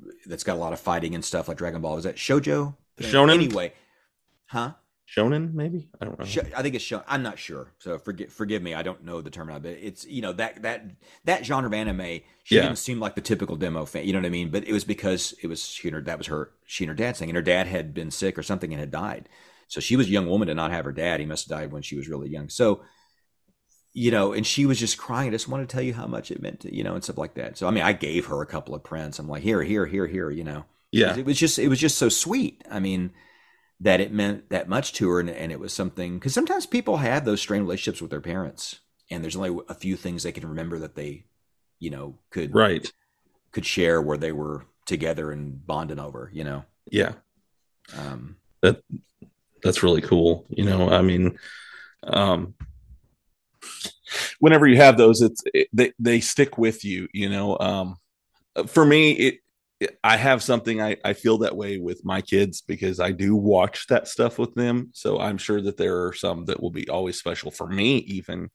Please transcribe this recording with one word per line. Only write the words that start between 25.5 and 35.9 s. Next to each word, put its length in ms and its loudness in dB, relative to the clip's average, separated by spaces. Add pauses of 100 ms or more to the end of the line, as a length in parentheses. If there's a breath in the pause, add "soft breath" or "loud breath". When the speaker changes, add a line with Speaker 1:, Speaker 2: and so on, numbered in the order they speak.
Speaker 1:
to 60 -12
tell 80 -2
you 100 -4
how 140 -10
much 240 -8
it 100 -10
meant 200 -12
to," 140 -14
you 80 -6
know, 120 -6
and 100 -8
stuff 140 -10
like 160 -8
that. 240 -10
So, 100 -2
I 20 2
mean, 120 2
I 100 2
gave 320 -2
her 160 -6
a 60 -6
couple 280 -10
of 80 -12
prints. 360 -10
I'm 100 -10
like, 140 -8
"Here, 200 2
here, 220 0
here, 220 -4
here," 240 -6
you 140 -8
know? 200 -10 (280)
Speaker 2:
Yeah. 220 4
Speaker 1:
It 120 -4
was 120 0
just, 200 2
it 100 2
was 100 4
just 200 2
so 100 4
sweet. 600 -2
I 100 -6
mean, 320 -2 (680 soft breath)
that 200 4
it 100 -2
meant 380 -2
that 180 -4
much 280 -2
to 160 2
her, 100 2
and, 80 -2
and 240 -8
it 80 -10
was 140 -10
something, 460 -6